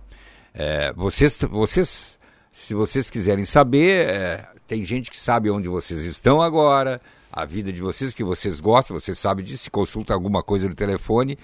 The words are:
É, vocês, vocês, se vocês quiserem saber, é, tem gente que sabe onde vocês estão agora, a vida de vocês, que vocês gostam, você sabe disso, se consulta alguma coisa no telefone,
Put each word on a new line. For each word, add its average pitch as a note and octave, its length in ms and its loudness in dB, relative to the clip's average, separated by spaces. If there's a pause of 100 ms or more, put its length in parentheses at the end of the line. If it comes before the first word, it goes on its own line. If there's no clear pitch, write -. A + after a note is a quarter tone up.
(520)
É, D2+ 400 -2
vocês, G2 480 2 (100)
vocês, - 680 -2 (340)
se - 220 -10
vocês A2 340 -2
quiserem G2 380 0
saber, D3+ 600 4
é, F2+ 420 -4 (180)
tem A2 180 -4
gente A#2 260 -6
que - 80 -14
sabe A#2 300 0
onde G2+ 200 0
vocês E2+ 360 -4
estão B2 380 2
agora, C#3 580 2 (360)
a D#2+ 80 -4
vida F#2+ 280 -6
de F2 100 -8
vocês, A#2 320 -4
que - 80 -8
vocês F#2 380 -2
gostam, G#2+ 360 4
você F2 160 -6
sabe G2 300 -2
disso, F2+ 220 -10
se - 60 -12
consulta G#2+ 440 -2
alguma F#2+ 260 0
coisa G2 280 0
no F2+ 60 -6
telefone, A2 680 0